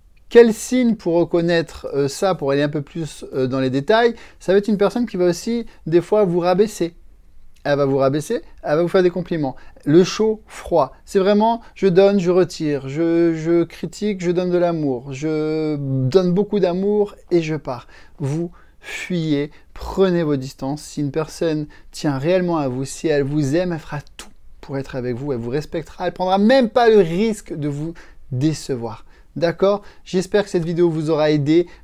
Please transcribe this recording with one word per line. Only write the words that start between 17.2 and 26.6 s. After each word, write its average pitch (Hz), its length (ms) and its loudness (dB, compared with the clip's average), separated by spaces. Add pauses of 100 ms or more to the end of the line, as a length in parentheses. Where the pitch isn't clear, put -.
et 175 120 2
je 156 140 -4
pars. 131 320 -10 (320)
Vous 160 320 -4 (280)
fuyez, 156 680 -4 (240)
prenez 185 480 0
vos 147 140 0
distances. 135 460 -8
Si - 180 -10
une 143 100 -2
personne 156 560 -4 (240)
tient 147 260 -4
réellement 175 420 0
à 139 100 -2
vous, 127 160 -4
si - 240 -6
elle 147 160 2
vous 143 320 -2
aime, 180 160 -2
elle 147 80 -6
fera 147 180 -12 (180)
tout - 120 -18 (400)
pour 135 80 -8
être 135 200 -8
avec 123 200 -4
vous, 139 160 -6
elle 123 60 -4
vous 117 100 -6
respectera, 151 580 -6
elle 175 60 -2
prendra 185 240 0
même 226 320 4